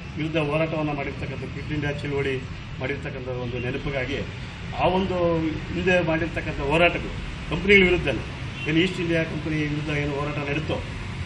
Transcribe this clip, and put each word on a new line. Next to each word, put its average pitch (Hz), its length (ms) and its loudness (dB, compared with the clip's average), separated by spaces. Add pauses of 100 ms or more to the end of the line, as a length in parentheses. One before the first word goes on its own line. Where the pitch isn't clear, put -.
(180)
ವಿರುದ್ಧ 156 200 -2
ಹೋರಾಟವನ್ನು 151 560 0
ಮಾಡಿರ್ತಕ್ಕಂಥ, 135 460 -6
ಕ್ವಿಟ್ 131 320 -8
ಇಂಡಿಯಾ 147 200 -2
ಚಳುವಳಿ 139 460 -2 (420)
ಮಾಡಿರ್ತಕ್ಕಂಥ 131 480 -4
ಒಂದು 123 320 -4
ನೆನಪಿಗಾಗಿ 127 580 -2 (600)
ಆ 143 100 4
ಒಂದು 180 520 4 (340)
ಹಿಂದೆ 180 340 4
ಮಾಡಿರ್ತಕ್ಕಂಥ 160 520 -2
ಹೋರಾಟಗಳು 170 500 4 (400)
ಕಂಪ್ನಿಗಳ 196 340 8
ವಿರುದ್ಧನೇ, 151 360 4 (500)
ಏನು 160 80 4
ಈಸ್ಟ್ 180 220 4
ಇಂಡಿಯಾ 165 240 2
ಕಂಪನಿ 156 320 -2
ವಿರುದ್ಧ 147 340 -2
ಏನು 147 220 0
ಹೋರಾಟ 143 380 -2
ನಡೀತೋ, 147 240 -2 (520)